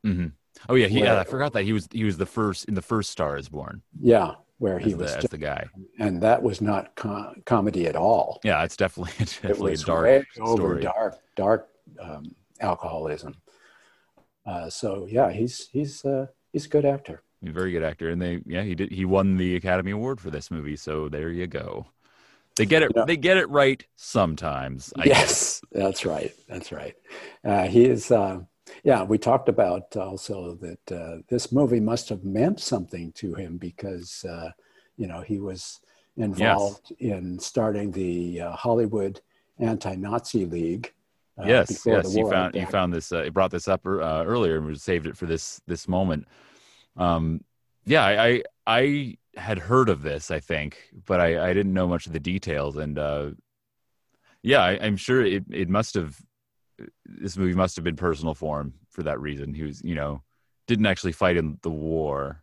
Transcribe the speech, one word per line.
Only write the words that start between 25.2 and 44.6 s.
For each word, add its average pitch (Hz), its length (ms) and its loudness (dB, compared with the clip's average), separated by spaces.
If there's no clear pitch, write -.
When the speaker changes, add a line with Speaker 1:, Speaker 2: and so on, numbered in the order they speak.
Speaker 2:
that's 98 320 -2
right. 78 300 -4
That's - 220 -12
right. 71 240 -12
Uh, 98 220 2
he 120 180 8
is, 123 240 2
uh, 98 300 2
yeah, 120 200 4
we 104 160 2
talked 127 300 2
about 92 460 0
also 95 600 -8
that, 90 360 -14
uh, 82 260 -10
this 120 220 -2
movie 123 280 4
must 113 300 0
have 92 140 -6
meant 120 360 0
something 87 520 -6
to 90 240 -8
him 85 220 -8
because, 90 680 -10
uh, 82 240 -10
you 101 80 -6
know, 87 160 -10
he 101 180 -6
was 92 400 -10
Speaker 1:
Yes. 113 100 -2
Speaker 2:
involved 101 720 2
in 90 400 -4
starting 104 540 -2
the, 87 500 -4
uh, 87 120 -8
Hollywood 107 680 0
Anti-Nazi 101 880 -2
League, 85 440 -4
uh, 95 80 -8
Speaker 1:
Yes, 113 220 6
Speaker 2:
before 110 300 2
Speaker 1:
yes, 85 140 0
Speaker 2:
the 104 60 0
Speaker 1:
you 110 60 4
Speaker 2:
war 101 80 0
Speaker 1:
found, 92 240 0
you 98 60 -2
Speaker 2:
back 85 100 -6
Speaker 1:
found 92 200 2
this, 82 200 -6
uh, 85 140 -2
you 80 40 -6
brought 92 220 2
this 90 160 -4
up, 95 180 0
uh, 82 400 0
earlier, 95 320 2
and 76 80 -2